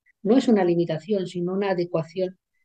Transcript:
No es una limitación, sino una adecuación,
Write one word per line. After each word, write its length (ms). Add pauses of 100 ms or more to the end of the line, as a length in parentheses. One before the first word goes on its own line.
(240)
No 120
es 120
una 160
limitación, 640
sino 240
una 180
adecuación, 640 (280)